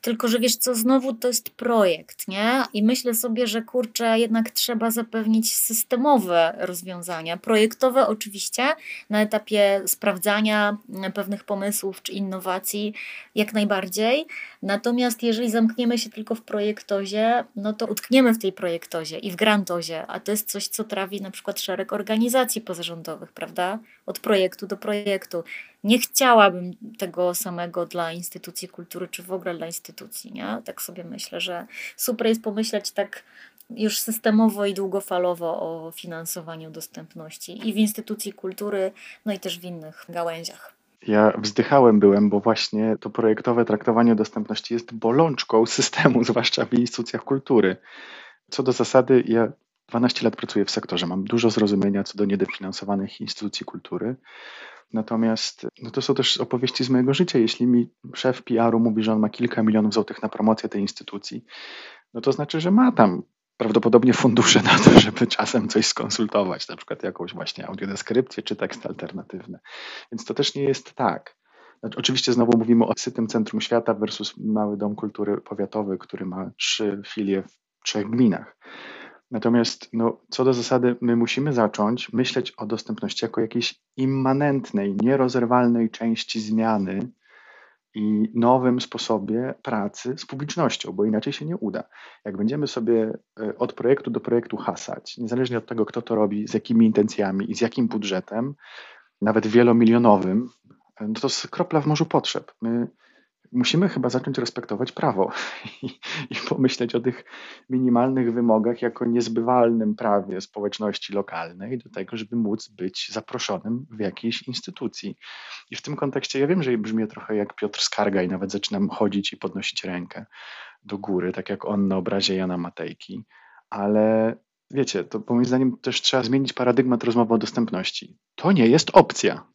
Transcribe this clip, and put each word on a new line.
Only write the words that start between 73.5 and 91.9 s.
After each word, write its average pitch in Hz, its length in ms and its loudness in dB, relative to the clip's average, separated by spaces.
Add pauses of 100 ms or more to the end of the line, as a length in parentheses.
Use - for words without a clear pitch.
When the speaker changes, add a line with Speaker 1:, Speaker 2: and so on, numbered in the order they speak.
Speaker 2:
świata 117 320 0
versus 107 440 -4
mały 107 400 -2
dom 104 180 -4
kultury 104 460 -4
powiatowy, 101 560 -4
który - 280 -10
ma 92 320 -8
trzy 101 480 -2
filie 98 380 -2
w - 400 -20
trzech 107 260 -4
gminach. 117 480 2 (720)
Natomiast, 117 640 0
no, 113 360 0
co - 140 -2
do 131 100 4
zasady, 123 480 2
my 120 140 2
musimy 131 380 0
zacząć 110 600 0
myśleć 123 380 -2
o - 140 -12
dostępności 107 600 -6
jako 113 160 -2
jakiejś 117 340 -2 (220)
immanentnej, 131 1040 0
nierozerwalnej 123 880 4
części 113 520 -4
zmiany 107 680 0 (840)
i 107 400 0
nowym 123 480 4
sposobie 113 720 -4 (100)
pracy 110 540 -4
z - 80 -14
publicznością, 143 680 -4
bo 101 140 0
inaczej 110 280 0
się - 120 -10
nie 170 120 -6
uda. 101 260 -6 (420)